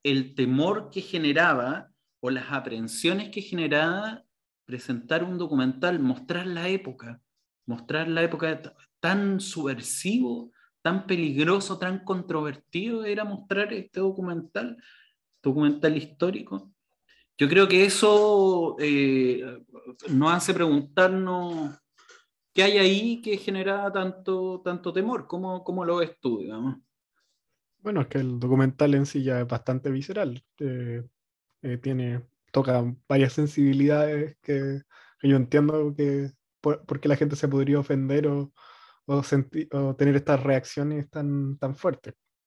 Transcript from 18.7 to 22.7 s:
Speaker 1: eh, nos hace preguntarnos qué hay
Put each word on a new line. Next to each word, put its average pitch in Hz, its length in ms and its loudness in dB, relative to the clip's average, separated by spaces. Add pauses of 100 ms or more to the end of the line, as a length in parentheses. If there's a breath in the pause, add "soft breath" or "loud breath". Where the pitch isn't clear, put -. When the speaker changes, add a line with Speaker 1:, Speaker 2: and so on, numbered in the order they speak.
Speaker 1:
eh, 131 800 2 (500)
nos 151 240 4
hace 180 200 0
preguntarnos 175 1200 0 (800 soft breath)
qué 190 100 4
hay 202 140 4